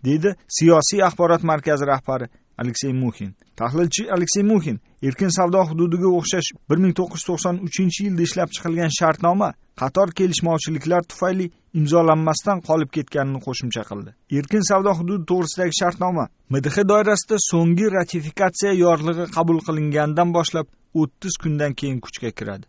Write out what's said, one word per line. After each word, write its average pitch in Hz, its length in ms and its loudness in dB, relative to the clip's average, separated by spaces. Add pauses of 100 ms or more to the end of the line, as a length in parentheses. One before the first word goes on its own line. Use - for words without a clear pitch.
deydi 156 320 0 (200)
siyosiy 165 520 4
axborot 170 340 2
markazi 151 440 0
rahbari 131 400 -2 (300)
Aleksey 123 360 -4
Muxin. 120 420 -4 (220)
Tahlilchi 156 460 -2 (120)
Aleksey 175 280 0
Muxin 180 380 2 (220)
erkin 139 360 0
savdo 185 220 2 (100)
hududiga 170 380 0 (100)
o'xshash 165 300 -2 (220)
bir 156 120 2
ming 185 160 4
to'qqiz 170 220 -4
yuz - 100 -10
to'qson 175 260 -2 (100)
uchinchi 185 400 -2
yilda 180 160 0
ishlab 170 320 -2
chiqilgan 165 440 -2
shartnoma 170 500 2 (320)
qator 180 280 2 (100)
kelishmovchiliklar 165 920 0
tufayli 185 400 -2 (280)
imzolanmasdan 160 800 2 (100)
qolib 156 280 0
ketganini 139 500 -4
qo'shimcha 123 440 -6
qildi. 101 200 -12 (280)
Erkin 202 320 0
savdo 196 280 2
hududi 175 320 -4
to'g'risidagi 180 500 0
shartnoma 180 440 -2 (260)
M 127 120 -2
D 147 120 -2
H 202 160 2
doirasida 208 460 2 (140)
so'nggi 170 360 4 (120)
ratifikatsiya 180 720 -2 (120)
yorlig'i 165 420 2 (100)
qabul 165 300 2
qilingandan 151 680 0
boshlab 160 300 -2 (280)
o'ttiz 160 480 -2
kundan 147 320 -2
keyin 135 300 -6
kuchga - 260 -10
kiradi. 101 380 -12